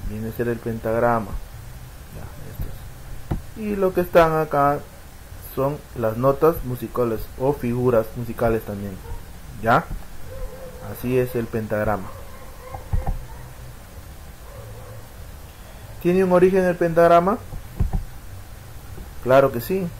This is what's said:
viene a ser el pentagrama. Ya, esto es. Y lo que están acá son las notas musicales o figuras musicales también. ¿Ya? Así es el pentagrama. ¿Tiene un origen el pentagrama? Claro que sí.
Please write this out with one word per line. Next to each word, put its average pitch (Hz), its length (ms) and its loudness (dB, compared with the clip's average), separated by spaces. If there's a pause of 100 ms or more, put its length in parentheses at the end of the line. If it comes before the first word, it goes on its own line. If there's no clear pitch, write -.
viene 110 200 -6
a 113 40 -8
ser 117 140 -2
el 117 100 0
pentagrama. 113 720 0 (840)
Ya, - 80 -10 (280)
esto - 1080 -8
es. - 20 -4
Y 208 120 0
lo 190 180 2
que 175 80 2
están 165 360 6
acá 143 420 4 (760)
son 139 220 0 (200)
las 113 200 0
notas 139 480 4
musicales 117 560 -2 (180)
o 131 140 2
figuras 120 520 4 (100)
musicales 113 480 0
también. 101 300 -6 (680)
¿Ya? 123 240 4 (1040)
Así 123 260 0
es 123 180 2
el 117 100 0
pentagrama. 107 640 -2 (4000)
¿Tiene 180 220 4
un 185 80 4
origen 185 340 8
el 175 100 4
pentagrama? 170 640 6 (1900)
Claro 135 280 8
que 117 100 -4
sí. 185 260 0 (120)